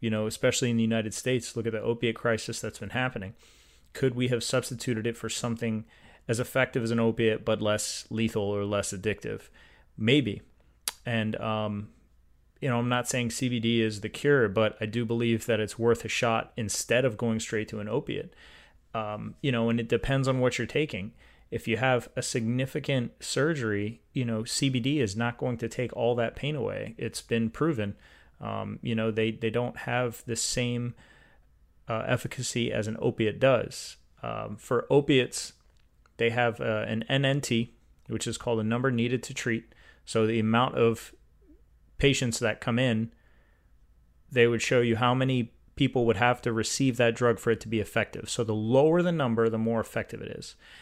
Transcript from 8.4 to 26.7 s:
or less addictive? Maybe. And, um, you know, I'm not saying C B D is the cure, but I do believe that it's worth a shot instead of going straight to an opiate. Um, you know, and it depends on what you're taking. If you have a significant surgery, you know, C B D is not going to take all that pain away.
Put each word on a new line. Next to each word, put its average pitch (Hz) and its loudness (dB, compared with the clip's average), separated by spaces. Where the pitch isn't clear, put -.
or 101 -2
less 101 0
addictive? 104 -4
Maybe. 113 2
And, 110 0
um, 107 -4
you 147 -2
know, 120 2
I'm 120 0
not 123 0
saying 120 0
C 127 -2
B 120 -2
D 113 4
is 107 0
the - -6
cure, 139 4
but 104 2
I 107 -2
do 113 -2
believe 117 0
that 110 2
it's 107 -4
worth 117 2
a 110 -6
shot 117 0
instead 117 0
of 117 0
going 113 0
straight 107 -4
to 107 -8
an 104 -8
opiate. 110 -4
Um, 107 -6
you 139 0
know, 117 2
and 117 2
it 113 -4
depends 135 2
on 131 2
what 127 2
you're 117 -2
taking. 113 -4
If 117 -6
you 113 2
have 123 2
a 123 -4
significant 127 -2
surgery, 117 -2
you 131 -2
know, 110 -2
C 139 0
B 131 0
D 139 0
is 101 0
not 117 -2
going 123 -4
to 117 -4
take 120 -6
all 120 2
that 117 -2
pain 151 -4
away. 104 -6